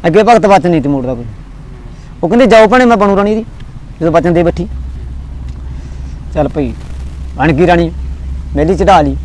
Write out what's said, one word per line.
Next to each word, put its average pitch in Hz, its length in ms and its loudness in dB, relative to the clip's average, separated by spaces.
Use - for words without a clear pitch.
ਅੱਗੇ 175 160 4
ਭਗਤ 214 240 4
ਵਚਨ 185 240 4
ਨਹੀਂ 160 120 2
ਤੀ 143 60 -2
ਮੋੜਦਾ 131 260 -2
ਕੋਈ। 120 100 -10
ਉਹ 175 60 -2
ਕਹਿੰਦੀ, 240 180 6
"ਜਾਓ 220 200 8
ਭੈਣੇ, 247 180 4
ਮੈਂ 233 120 4
ਬਣੂ 202 200 2
ਰਾਣੀ 202 180 0
ਦੀ, 226 100 -4
ਜਦੋਂ 165 120 0
ਵਚਨ 170 220 2
ਦੇ 170 80 2
ਬੈਠੀ।" 170 260 -2
ਚੱਲ 147 140 0
ਭਈ, 131 240 -4
ਬਣ 147 160 2
ਗਈ 160 140 2
ਰਾਣੀ, 170 260 2
ਮਹਿਲੀ 156 200 2
ਚੜ੍ਹਾ 180 240 4
ਲਈ। 135 240 0